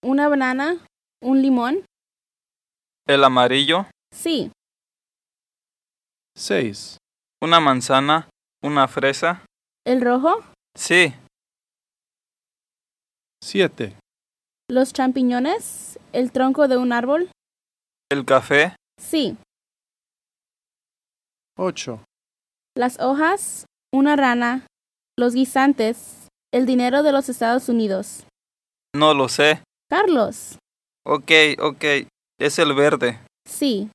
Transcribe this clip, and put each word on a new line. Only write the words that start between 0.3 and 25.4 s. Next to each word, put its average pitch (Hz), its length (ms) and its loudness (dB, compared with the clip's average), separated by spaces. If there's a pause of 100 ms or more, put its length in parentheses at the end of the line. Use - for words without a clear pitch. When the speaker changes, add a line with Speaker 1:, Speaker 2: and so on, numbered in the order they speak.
Speaker 1:
¿Un 269 200 2
limón? 262 440 0 (1200)
Speaker 2:
¿El 139 160 4
amarillo? 135 640 2 (260)
Speaker 1:
Sí. 269 400 -6 (1800)
Speaker 3:
Seis. 127 640 -6 (440)
Speaker 2:
¿Una 165 200 4
manzana? 139 680 0 (340)
¿Una 143 280 0
fresa? 156 560 -2 (380)
Speaker 1:
¿El 254 180 0
rojo? 262 420 0 (320)
Speaker 2:
Sí. 160 400 2 (2250)
Speaker 3:
Siete. 156 560 -4 (720)
Speaker 1:
¿Los 254 240 0
champiñones? 262 1040 -4 (140)
¿El 247 180 -2
tronco 262 360 2
de 262 100 0
un 247 160 -2
árbol? 277 380 -2 (800)
Speaker 2:
¿El 139 140 -2
café? 143 520 2 (240)
Speaker 1:
Sí. 262 380 -4 (2250)
Speaker 3:
Ocho. 139 460 -8 (720)
Speaker 1:
Las 247 220 -2
hojas, 311 680 -2 (260)
una 277 240 2
rana, 247 520 0 (500)
los 240 160 0
guisantes, 262 960 0 (260)